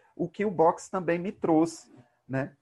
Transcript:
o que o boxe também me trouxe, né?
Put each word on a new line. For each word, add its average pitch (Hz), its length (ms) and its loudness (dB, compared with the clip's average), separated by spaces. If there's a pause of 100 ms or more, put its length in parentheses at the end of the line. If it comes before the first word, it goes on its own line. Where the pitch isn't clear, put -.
(160)
o 175 140 -4
que - 160 -4
o 214 60 -2
boxe 170 400 2
também 170 260 -2
me 180 140 -6
trouxe, 165 600 0 (360)
né? 135 340 -6